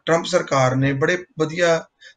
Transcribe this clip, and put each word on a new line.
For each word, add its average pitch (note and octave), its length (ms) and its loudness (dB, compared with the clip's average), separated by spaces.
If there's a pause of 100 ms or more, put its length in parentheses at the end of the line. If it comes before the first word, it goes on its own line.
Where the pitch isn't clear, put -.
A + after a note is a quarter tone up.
Trump E3 200 0
ਸਰਕਾਰ C3+ 500 0
ਨੇ C3+ 160 0
ਬੜੇ D#3+ 320 -2 (140)
ਵਧੀਆ D#3+ 460 0 (320)